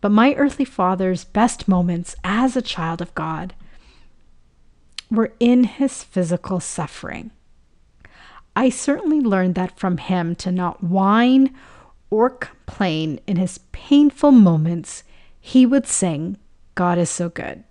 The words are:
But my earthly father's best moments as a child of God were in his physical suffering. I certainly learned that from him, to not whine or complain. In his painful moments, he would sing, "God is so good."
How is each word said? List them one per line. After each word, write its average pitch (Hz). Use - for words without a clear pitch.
But 202
my 233
earthly 285
father's 185
best -
moments 175
as 240
a 254
child 165
of 165
God 160
were 220
in 247
his -
physical 180
suffering. -
I 254
certainly 302
learned 190
that 185
from 185
him, 175
to -
not 180
whine 220
or 233
complain. 160
In 196
his 180
painful 285
moments, 170
he 254
would 269
sing, 170
"God 175
is 170
so 170
good." -